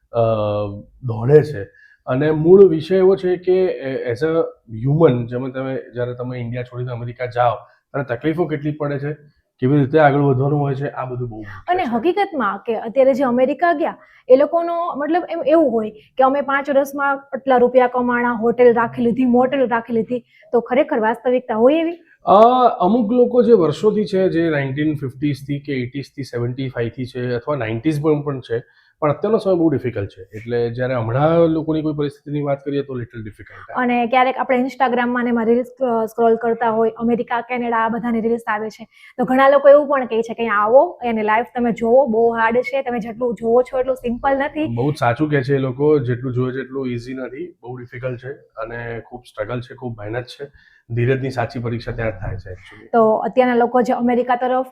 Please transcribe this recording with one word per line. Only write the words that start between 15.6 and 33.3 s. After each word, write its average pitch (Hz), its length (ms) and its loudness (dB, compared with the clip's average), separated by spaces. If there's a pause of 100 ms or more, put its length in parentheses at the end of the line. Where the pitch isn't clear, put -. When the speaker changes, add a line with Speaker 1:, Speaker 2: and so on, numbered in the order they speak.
Speaker 2:
હોય 220 180 -2
કે - 340 -4
અમે 269 180 2
પાંચ 277 280 -2
વર્ષમાં 277 480 0 (160)
આટલા 262 240 0
રૂપિયા 247 300 4
કમાણા, 240 440 -2
હોટેલ 240 420 4
રાખી 233 280 -2
લીધી, 240 240 2
મોટેલ 254 420 2
રાખી 233 260 -4
લીધી, 226 260 -2 (320)
તો 240 80 2
ખરેખર 254 400 0
વાસ્તવિકતા 240 560 -2
હોય 247 240 4
એવી? 330 140 -2 (320)
Speaker 1:
અ, 175 80 4 (460)
અમુક 208 320 2
લોકો 240 320 4
જે 226 100 6
વર્ષોથી 202 520 2
છે, 190 240 0
જે 165 200 0
નાઇન્ટીન 147 460 -2
ફિફ્ટીઝ 139 420 -4 (100)
થી 143 120 -4
કે 143 140 -8
એઇટીઝ 127 320 -6 (100)
થી, 139 80 -10
સેવન્ટી 123 460 -6
ફાઈવ 120 200 -6
થી 127 160 -8
છે 123 280 -6
અથવા 143 220 -4
નાઇન્ટીઝ 123 460 -4
પણ, 151 200 0
પણ 139 180 -6
છે, 117 240 -6 (360)
પણ 147 120 0
અત્યારનો 208 260 0
સમય 190 180 0
બહુ 165 140 2
ડિફિકલ્ટ 113 400 -4
છે. - 120 -20
એટલે 117 480 -4
જ્યારે 127 260 -4
હમણાં 143 500 2
લોકોની 156 360 0
કોઈ 151 120 -2
પરિસ્થિતિની 147 480 -6
વાત 143 240 -4
કરીએ 143 160 -2
તો 135 120 -8
લિટલ 120 300 -10
ડિફિકલ્ટ - 440 -18